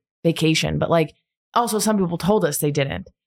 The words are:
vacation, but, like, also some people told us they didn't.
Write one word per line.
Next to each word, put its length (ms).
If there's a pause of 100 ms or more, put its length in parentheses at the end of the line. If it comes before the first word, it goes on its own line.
(240)
vacation, 560
but, 100
like, 240 (400)
also 260
some 180
people 200
told 280
us 140
they 120
didn't. 380 (180)